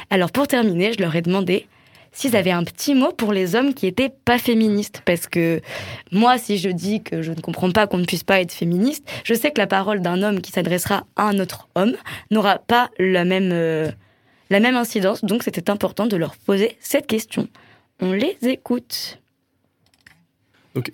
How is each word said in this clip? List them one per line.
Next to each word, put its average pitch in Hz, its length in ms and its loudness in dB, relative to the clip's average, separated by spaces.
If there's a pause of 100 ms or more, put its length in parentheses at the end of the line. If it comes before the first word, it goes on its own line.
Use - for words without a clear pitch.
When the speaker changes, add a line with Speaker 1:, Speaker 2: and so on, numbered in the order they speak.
(100)
Speaker 1:
Alors, 180 200 2
pour 277 160 0
terminer, 220 460 2
je 190 100 -2
leur 165 140 0
ai 170 60 0
demandé 185 440 0 (460)
s'ils 254 220 -2
avaient 185 160 2
un 175 140 0
petit - 300 -2
mot 269 180 2
pour 208 220 -2
les 185 220 0
hommes 262 180 2
qui 196 120 -2
étaient 254 220 0
pas - 300 -2
féministes, 220 640 0
parce 175 220 0
que 165 340 0 (520)
moi, 233 260 4
si 214 180 -2
je 185 140 -2
dis 180 320 -4
que 165 180 -8
je 160 100 -6
ne 165 120 -8
comprends 175 280 -2
pas 208 160 4
qu'on 185 120 -2
ne 175 80 0
puisse - 180 -4
pas 190 160 4
être 175 120 -4
féministe, 185 540 0 (160)
je 226 120 -2
sais 233 160 0
que 262 100 -2
la 196 60 2
parole 196 340 0
d'un 175 220 0
homme 202 180 0
qui - 100 -10
s'adressera 180 560 -2 (100)
à 202 80 2
un 202 160 2
autre - 340 -8
homme 214 200 2 (360)
n'aura 202 280 4
pas 240 300 2 (100)
la 180 280 2
même, 185 260 2
euh, 160 380 0 (580)
la 202 120 4
même 254 160 4
incidence, 220 500 0
donc 220 160 0
c'était 185 260 -4
important 202 380 -2
de 208 100 0
leur 165 200 -2
poser 202 440 0
cette - 260 -2
question. - 420 -4 (520)
On 185 120 0
les 254 320 -2
écoute. - 760 -4 (1600)
Speaker 2:
Donc 127 200 -4